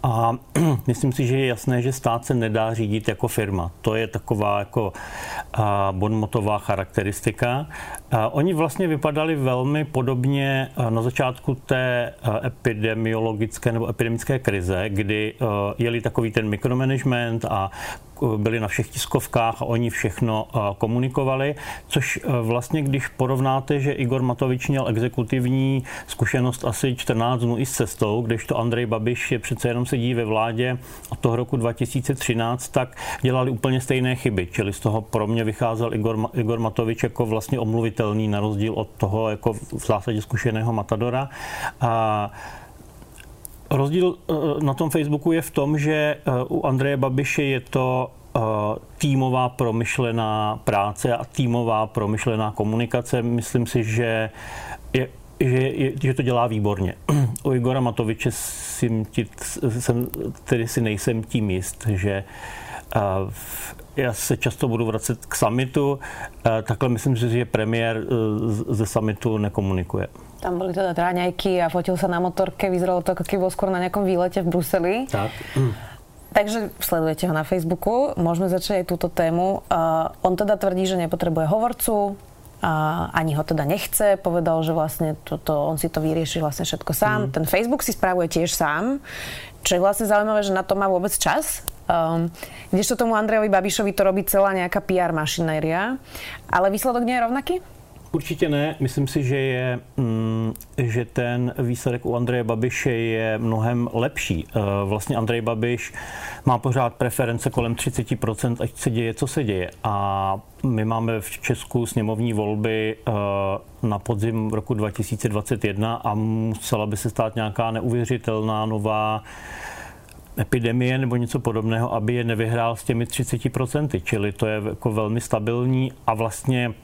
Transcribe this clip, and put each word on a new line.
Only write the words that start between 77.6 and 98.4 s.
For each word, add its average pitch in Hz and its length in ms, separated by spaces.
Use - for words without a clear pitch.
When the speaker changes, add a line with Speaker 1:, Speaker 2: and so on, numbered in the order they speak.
Speaker 2:
môžeme 170 320
začať 185 340
aj - 60
túto 175 180
tému. 170 540
Eh, - 40
on 185 100
teda 208 220
tvrdí, 190 320
že 185 80
nepotrebuje 165 500
hovorcu, 208 720
a 160 480
ani 160 240
ho 156 80
teda 151 240
nechce, 202 560
povedal, 165 400
že 160 80
vlastne 156 560
toto, 151 400
on 160 80
si 160 160
to 165 80
vyrieši 160 400
vlastne 151 240
všetko - 320
sám. 214 320
Speaker 1:
Mhm. 135 40
Speaker 2:
Ten 160 140
Facebook 233 380
si 339 80
spravuje 180 400
tiež 170 240
sám, 175 480
čo 185 80
je 180 80
vlastne 202 240
zaujímavé, 214 400
že 190 80
na 190 80
to - 160
má 196 80
vôbec 185 240
čas. - 560
Ehm, 165 400
kdežto 208 240
tomu 226 240
Andrejovi 214 320
Babišovi 196 400
to 190 160
robí 190 160
celá 196 320
nejaká 180 240
P 185 160
R 175 160
mašinéria. 160 880
Ale 190 240
výsledok 240 320
nie 247 160
je - 80
rovnaký? 277 280
Speaker 1:
Určitě 160 360